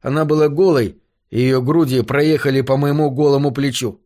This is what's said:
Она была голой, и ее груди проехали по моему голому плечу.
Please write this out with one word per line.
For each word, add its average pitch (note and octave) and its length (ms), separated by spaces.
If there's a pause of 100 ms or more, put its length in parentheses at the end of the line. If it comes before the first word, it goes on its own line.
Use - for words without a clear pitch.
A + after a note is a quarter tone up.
Она D3 240
была D3+ 240
голой, C#3+ 520 (300)
и A#2 100
ее C3 200
груди C3 420
проехали C#3 580
по C3+ 160
моему C#3+ 340
голому C#3 400
плечу. B2+ 560